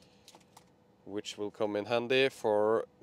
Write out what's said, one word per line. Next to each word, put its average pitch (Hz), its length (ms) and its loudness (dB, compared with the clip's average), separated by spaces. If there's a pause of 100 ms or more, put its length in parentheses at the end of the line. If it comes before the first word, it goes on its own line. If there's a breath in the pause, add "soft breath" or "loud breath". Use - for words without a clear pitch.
(1040 loud breath)
which 101 320 -10
will 104 140 -6
come 104 240 -4
in 104 120 -2
handy 120 420 2
for 107 580 2 (160)